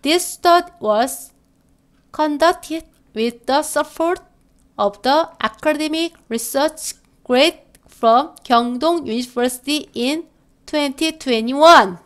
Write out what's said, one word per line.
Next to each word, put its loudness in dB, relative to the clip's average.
This 0
study 2
was -2
conducted -2
with -6
the 0
support -4
of -4
the 0
academic -4
research -6
grant 2
from 0
Gyeongdong 0
University -4
in -4
twenty -4
twenty-one. 4